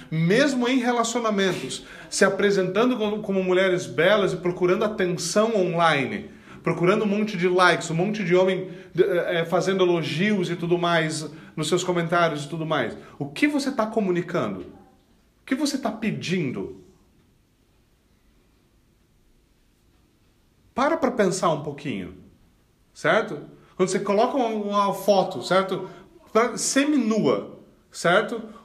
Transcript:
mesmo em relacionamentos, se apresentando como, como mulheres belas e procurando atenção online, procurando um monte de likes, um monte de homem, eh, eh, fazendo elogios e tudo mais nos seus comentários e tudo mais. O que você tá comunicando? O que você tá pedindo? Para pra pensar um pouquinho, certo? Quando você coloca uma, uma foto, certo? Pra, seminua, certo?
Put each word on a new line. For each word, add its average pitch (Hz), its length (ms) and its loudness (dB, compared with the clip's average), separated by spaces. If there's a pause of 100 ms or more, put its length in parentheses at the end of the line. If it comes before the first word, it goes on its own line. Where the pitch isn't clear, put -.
mesmo 240 580 2
em 262 120 2
relacionamentos, 220 1080 -2 (240)
se - 160 2
apresentando 196 720 2
como, 214 240 -2
como 196 220 -2
mulheres 185 420 2
belas 175 480 2
e 160 40 -6
procurando 180 460 0
atenção 208 720 0
online, 156 720 0 (340)
procurando 170 400 2
um 214 40 0
monte 208 300 -2
de 175 100 0
likes, 180 420 2
um 160 60 -2
monte 208 280 -2
de 170 120 2
homem, 185 340 2 (280)
eh, 175 420 2
eh, 165 60 0
fazendo 185 380 2
elogios 170 640 2
e 170 60 -2
tudo 170 220 0
mais 160 500 0 (280)
nos 151 120 -4
seus 180 160 0
comentários 165 640 0
e - 40 -14
tudo 160 160 -6
mais. 135 300 -2 (220)
O 143 80 -6
que 294 220 0
você 277 240 -2
tá 214 160 -2
comunicando? 170 760 -2 (800)
O - 40 -20
que 269 100 -4
você 285 220 -4
tá 220 140 -4
pedindo? 143 880 -6 (4000)
Para 302 220 2
pra 277 120 2
pensar 185 400 2
um 147 140 -2
pouquinho, 107 520 -10 (800)
certo? 185 460 0 (360)
Quando 185 140 2
você 202 100 0
coloca 214 380 2
uma, 240 120 2
uma 202 440 0
foto, 185 480 2
certo? 190 480 0 (420)
Pra, 220 260 2
seminua, 220 1000 0 (320)
certo? 214 500 0 (240)